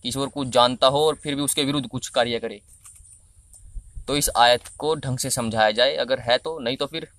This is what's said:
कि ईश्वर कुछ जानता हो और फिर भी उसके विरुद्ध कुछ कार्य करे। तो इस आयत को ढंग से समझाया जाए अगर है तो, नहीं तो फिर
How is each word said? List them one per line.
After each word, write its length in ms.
कि 60
ईश्वर 180
कुछ 220
जानता 380
हो 200
और 80
फिर 200
भी 80
उसके 220
विरुद्ध 240
कुछ 200
कार्य 300
करे। 240
तो 100
इस 200
आयत 320
को 260
ढंग 240
से 120
समझाया 400
जाए 260
अगर 240
है 180
तो, 200
नहीं 180
तो 100
फिर 220